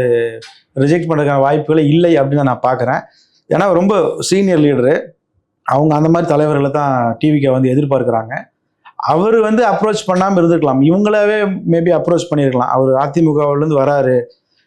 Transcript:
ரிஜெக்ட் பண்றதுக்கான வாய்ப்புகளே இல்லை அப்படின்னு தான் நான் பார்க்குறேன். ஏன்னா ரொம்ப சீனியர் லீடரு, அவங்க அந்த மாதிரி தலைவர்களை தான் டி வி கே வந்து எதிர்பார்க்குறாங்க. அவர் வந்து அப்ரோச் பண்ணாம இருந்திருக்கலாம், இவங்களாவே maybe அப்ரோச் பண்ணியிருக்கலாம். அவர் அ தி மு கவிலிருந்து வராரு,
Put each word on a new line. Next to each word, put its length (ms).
ரிஜெக்ட் 340
பண்றதுக்கான 340
வாய்ப்புகளே 440
இல்லை 260
அப்படின்னு 280
தான் 100
நான் 140
பார்க்குறேன். 360
ஏன்னா 240
ரொம்ப 200
சீனியர் 380
லீடரு, 320
அவங்க 280
அந்த 160
மாதிரி 180
தலைவர்களை 440
தான் 220
டி 140
வி 100
கே 100
வந்து 220
எதிர்பார்க்குறாங்க. 600
அவர் 360
வந்து 240
அப்ரோச் 400
பண்ணாம 340
இருந்திருக்கலாம், 440
இவங்களாவே 560
maybe 280
அப்ரோச் 340
பண்ணியிருக்கலாம். 440
அவர் 240
அ 120
தி 140
மு 120
கவிலிருந்து 440
வராரு, 380